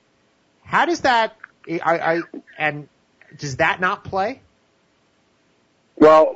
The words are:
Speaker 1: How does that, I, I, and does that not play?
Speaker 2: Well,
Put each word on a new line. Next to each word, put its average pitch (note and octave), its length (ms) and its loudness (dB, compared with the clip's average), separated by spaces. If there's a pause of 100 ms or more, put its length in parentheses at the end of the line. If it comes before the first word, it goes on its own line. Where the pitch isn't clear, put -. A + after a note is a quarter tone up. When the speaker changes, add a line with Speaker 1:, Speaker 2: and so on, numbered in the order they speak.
(640)
Speaker 1:
How A3 220 -2
does E4 160 -4
that, A#3 340 0 (340)
I, E3 100 -6 (200)
I, E3 220 -2 (360)
and D3 300 -6 (500)
does C#3 200 -10
that E3+ 240 0
not F#3+ 240 -4
play? G3+ 360 -6 (1600)
Speaker 2:
Well, D#3 380 6